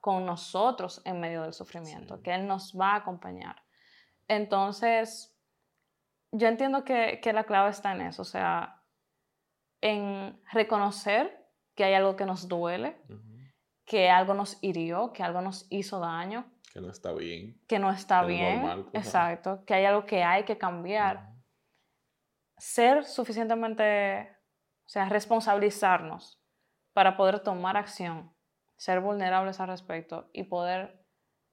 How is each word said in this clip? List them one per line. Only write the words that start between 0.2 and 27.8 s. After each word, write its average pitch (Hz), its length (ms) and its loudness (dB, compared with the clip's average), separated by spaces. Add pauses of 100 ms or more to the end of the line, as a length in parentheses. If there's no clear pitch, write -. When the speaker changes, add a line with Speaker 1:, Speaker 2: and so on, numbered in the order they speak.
Speaker 1:
nosotros 185 760 -2
en 180 160 -6
medio 165 220 -6
del 160 100 -8
sufrimiento, 165 640 -16
Speaker 2:
Sí. - 60 -18
Speaker 1:
que 175 120 -4
Él 190 120 -4
nos 190 320 -6
va 190 140 4
a 208 40 2
acompañar. 180 680 -10 (680)
Entonces, 208 1080 0 (920)
yo 226 160 4
entiendo 269 360 0
que, 240 380 0
que 226 100 0
la 220 120 2
clave 202 260 4
está 202 220 -4
en 185 100 -6
eso, 170 200 -8
o 180 40 -10
sea, 170 560 -2 (1000)
en 202 600 -4 (120)
reconocer 214 960 0 (280)
que 208 100 2
hay 196 100 6
algo 190 220 4
que 196 100 -2
nos 180 220 -6
duele, 180 600 -4
Speaker 2:
Ujú. 107 140 -18 (640)
Speaker 1:
que 185 260 4
algo 185 240 6
nos 202 280 -4
hirió, 175 500 -2
que - 100 -10
algo 175 180 -2
nos 190 300 -8
hizo 196 300 -4
daño. 175 440 -6 (280)
Speaker 2:
Que - 80 -14
no 90 100 -10
está - 220 -8
bien. 85 560 -10
Speaker 1:
Que 220 100 0
no 196 120 0
está 190 300 2
Speaker 2:
Que 175 60 4
no 175 60 0
es 175 60 -2
Speaker 1:
bien. 175 240 0
Speaker 2:
normal, 185 280 -4
pues, 208 160 -6
Speaker 1:
Exacto. 175 580 -2
Que 214 100 0
hay 190 100 4
algo 202 200 4
que 208 200 0
hay 190 200 4
que 214 140 -4
cambiar. 190 600 -2
Speaker 2:
Ujú. 117 200 -20 (1200)
Speaker 1:
Ser 262 460 4
suficientemente, 220 1300 -2 (480)
o - 40 -20
sea, 196 200 -2
responsabilizarnos 202 1300 0 (500)
para 190 240 6
poder 196 240 4
tomar 190 360 -2
acción, 170 580 -6 (420)